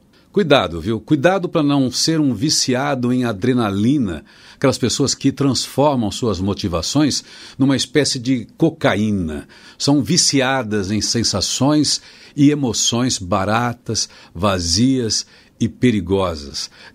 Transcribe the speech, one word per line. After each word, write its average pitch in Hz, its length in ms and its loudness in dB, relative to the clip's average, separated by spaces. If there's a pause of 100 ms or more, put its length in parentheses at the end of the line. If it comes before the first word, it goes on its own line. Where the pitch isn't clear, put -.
(360)
Cuidado, 120 460 2
viu? 110 180 -2
Cuidado 170 480 2
pra 160 160 0
não 143 260 2
ser 165 300 0
um 143 140 2
viciado 127 800 -2
em 127 100 0
adrenalina, 113 1000 0 (280)
aquelas 131 240 0
pessoas 127 380 0
que 135 160 0
transformam 135 800 0
suas 101 300 -2
motivações 98 840 -2 (340)
numa 139 160 2
espécie 135 460 -2
de 123 260 -2 (120)
cocaína. 101 920 -2 (300)
São 143 260 2
viciadas 127 880 0
em 107 80 0
sensações 127 1040 0 (340)
e 147 160 6
emoções 123 680 0
baratas, 104 920 -2 (240)
vazias 101 920 0 (320)
e 113 120 0
perigosas. 90 1000 -2 (260)